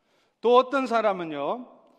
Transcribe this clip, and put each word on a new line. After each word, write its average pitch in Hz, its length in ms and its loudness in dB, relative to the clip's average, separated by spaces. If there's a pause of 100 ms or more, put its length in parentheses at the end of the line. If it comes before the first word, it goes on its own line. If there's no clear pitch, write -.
(420)
또 240 160 4
어떤 262 300 2
사람은요, 196 800 -4 (320)